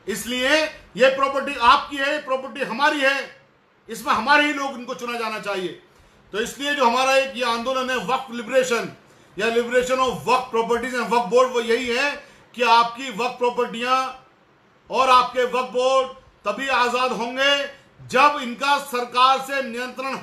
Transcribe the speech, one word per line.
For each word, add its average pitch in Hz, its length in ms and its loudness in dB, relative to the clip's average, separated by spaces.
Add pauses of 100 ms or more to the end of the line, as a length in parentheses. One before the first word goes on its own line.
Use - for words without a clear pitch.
इसलिए 254 560 0 (340)
ये 262 180 0
प्रॉपर्टी 277 400 -2
आपकी 269 420 2
है, 277 140 -2
ये 302 80 -2
प्रॉपर्टी 262 420 -6
हमारी 277 400 0
है, 269 400 -2 (480)
इसमें 233 240 -4
हमारे 285 320 4
ही 294 80 0
लोग, 277 200 -6
इनको 247 200 -10
चुना 240 260 -8
जाना 220 200 -6
चाहिए। 185 420 -6 (500)
तो 196 100 -4
इसलिए 285 340 -4
जो 269 100 2
हमारा 262 300 4
एक 269 200 2
ये 247 80 -4
आंदोलन 247 460 -2
है 254 80 -2
वक्फ 247 340 -4
लिबरेशन 233 600 0 (460)
या 208 100 -2
liberation 240 500 2
of 254 160 0 (140)
वक्फ 247 280 2
properties 233 380 0
and 233 160 -4
वक्फ 233 160 2
बोर्ड, 240 280 4
वो 240 80 0
यही 233 260 0
है 262 240 0 (440)
कि 233 60 -4
आपकी 240 480 2
वक्फ 240 280 -4
प्रॉपर्टियां 240 680 0 (840)
और 247 200 2
आपके 254 340 4
वक्फ 240 260 -2
बोर्ड 254 380 2 (380)
तभी 214 220 -4
आजाद 247 440 2
होंगे 269 540 0 (420)
जब 285 340 4
इनका 262 360 0
सरकार 247 640 2
से 269 220 -4
नियंत्रण 247 600 -8